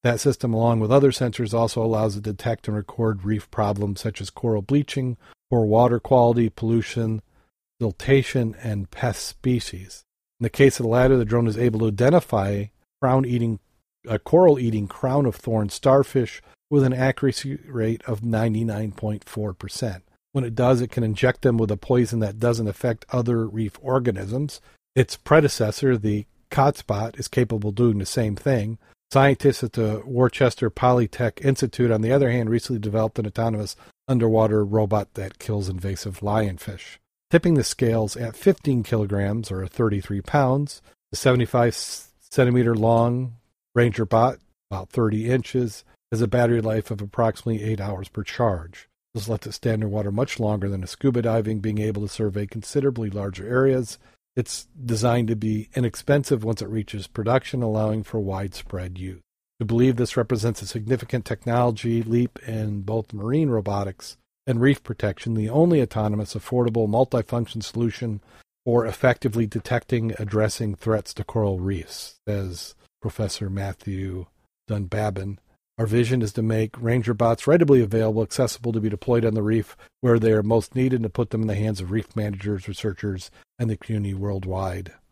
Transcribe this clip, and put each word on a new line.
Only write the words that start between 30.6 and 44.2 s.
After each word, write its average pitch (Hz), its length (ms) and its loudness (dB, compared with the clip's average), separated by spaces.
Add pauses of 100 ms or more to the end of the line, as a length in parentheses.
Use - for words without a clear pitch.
Polytech 123 720 2
Institute, 123 480 0
on 107 80 2
the 113 120 2
other 135 200 4
hand, 117 180 0
recently 117 300 -2
developed 110 400 -2
an 107 60 -4
autonomous 107 500 -4 (320)
underwater 110 560 4
robot 104 500 0
that 95 240 -10
kills 101 300 -4
invasive 95 500 -8
lionfish. 101 800 -4 (340)
Tipping 170 240 4
the 127 100 2
scales 113 520 0
at 117 200 -8
fifteen 139 460 0
kilograms, 104 680 -2
or 92 160 -6
thirty-three 101 540 -2
pounds, 139 640 0 (280)
the 98 60 -10
seventy-five 123 580 2
centimeter - 1000 0
long 117 640 2 (380)
Ranger 120 300 2
Bot, 117 340 2 (320)